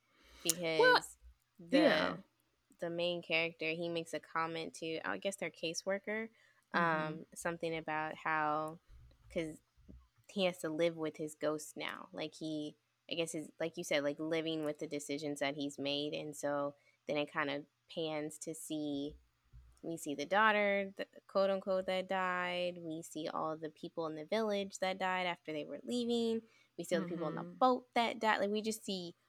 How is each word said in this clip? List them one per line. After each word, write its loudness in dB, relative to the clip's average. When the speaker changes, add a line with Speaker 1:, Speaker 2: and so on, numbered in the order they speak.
Speaker 1:
Well, 6
Speaker 2:
because -4
the, -18
Speaker 1:
yeah. 6
Speaker 2:
the 0
main 0
character, 0
he -2
makes -4
a -4
comment -4
to, -4
I -2
guess, -2
their -4
caseworker, -4
Speaker 1:
Mm-hmm. 2
Speaker 2:
um, -8
something -4
about -4
how, 0
'cause -2
he 2
has 0
to -2
live 2
with -4
his -6
ghost -2
now. -6
Like, -6
he, -6
I -4
guess, 0
is, -6
like -2
you -6
said, 4
like, 0
living 0
with 0
the -2
decisions -4
that 2
he's -4
made. -2
And -6
so 0
then 0
it 0
kinda 0
pans -2
to -8
see, -4
we -6
see -4
the -4
daughter, 4
the, -6
quote 4
unquote, 0
that 0
died. 0
We -6
see -6
all -2
the -6
people -6
in -6
the -8
village 0
that 0
died 0
after -4
they -2
were -8
leaving. 2
We -6
see 2
all 2
the -4
people -2
on -2
the -2
Speaker 1:
Mm-hmm. -12
Speaker 2:
boat 6
that 2
died. 4
Like, 2
we 2
just -2
see -4